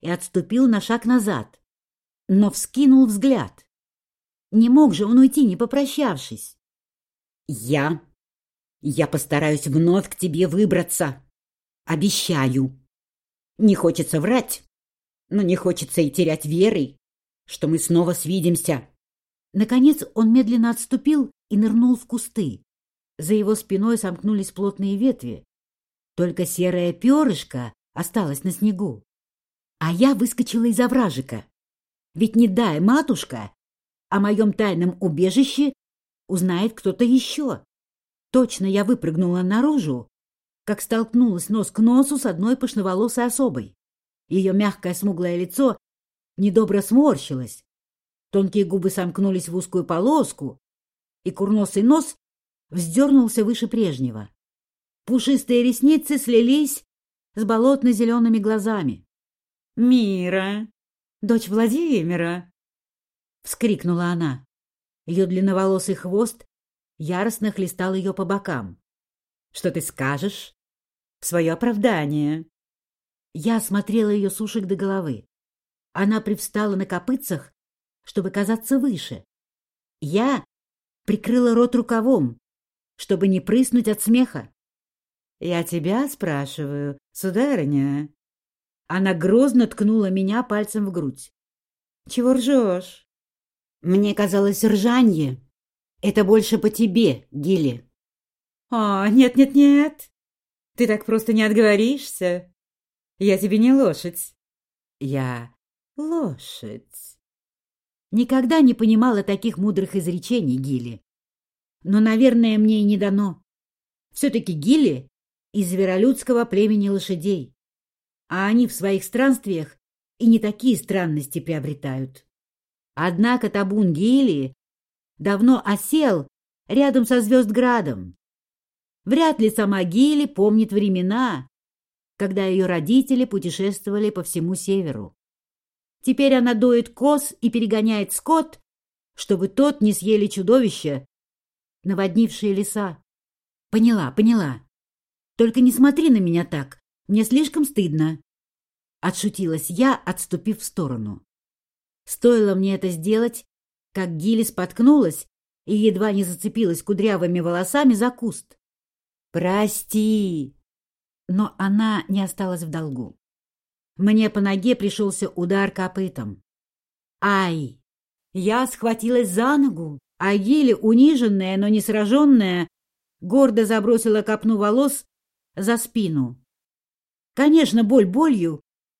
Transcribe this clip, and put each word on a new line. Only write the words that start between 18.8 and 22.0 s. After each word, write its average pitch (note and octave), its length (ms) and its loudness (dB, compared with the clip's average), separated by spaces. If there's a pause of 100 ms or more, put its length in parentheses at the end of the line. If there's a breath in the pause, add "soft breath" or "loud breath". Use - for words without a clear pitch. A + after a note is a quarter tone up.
Наконец B3+ 500 4 (100)
он A3 180 2
медленно A#3 380 4
отступил C4+ 640 -2 (180)
и G#3+ 80 0
нырнул A#3 380 4
в - 100 -14